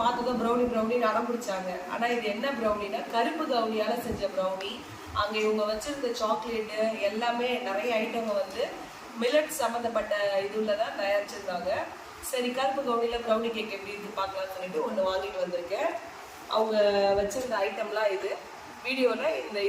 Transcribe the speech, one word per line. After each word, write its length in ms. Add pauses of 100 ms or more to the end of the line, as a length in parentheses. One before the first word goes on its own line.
பார்த்ததும் 400
ப்ரௌனி, 300
ப்ரௌனின்னு 400
அடம் 180
பிடிச்சாங்க. 440 (200)
ஆனா 220
இது 100 (100)
என்ன 120 (140)
ப்ரௌனினா, 400 (120)
கருப்பு 400
கவுனியால 400 (140)
செஞ்ச 160 (140)
ப்ரௌனி. 360 (500)
அங்க 200
இவங்க 300
வச்சிருந்த 360 (140)
சாக்லேட்டு 560 (320)
எல்லாமே 400 (180)
நிறைய 220 (120)
ஐட்டங்க 380
வந்து 220 (580)
மில்லட் 400
சம்மந்தப்பட்ட 540 (320)
இதுல 360
தான் 200
தயாரிச்சிருந்தாங்க. 680 (600)
சரி, 280
கருப்பு 300
கவுனியில 400
ப்ரௌனி 260
கேக் 240
எப்படி 160
இருக்கு 260
பார்க்கலாம்னு 360
சொல்லிட்டு 320
ஒண்ணு 220
வாங்கிட்டு 340
வந்திருக்கேன். 460 (640)
அவங்க 200 (460)
வச்சிருந்த 340 (120)
ஐட்டம்லாம் 500
இது. 120 (540)
வீடியோல 380 (240)
இந்த 120 (100)